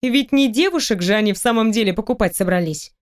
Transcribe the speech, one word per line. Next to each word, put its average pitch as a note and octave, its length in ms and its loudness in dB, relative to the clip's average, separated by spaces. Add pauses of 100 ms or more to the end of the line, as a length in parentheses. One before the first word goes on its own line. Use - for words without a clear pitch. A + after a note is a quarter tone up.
Ведь B3+ 300 0
не C#4 200 4
девушек C4+ 520 0
же F#3 120 2
они G#3+ 180 0
в G3 60 -4
самом A3+ 340 0
деле G#3 200 0
покупать G3+ 440 -2
собрались. F3+ 640 -2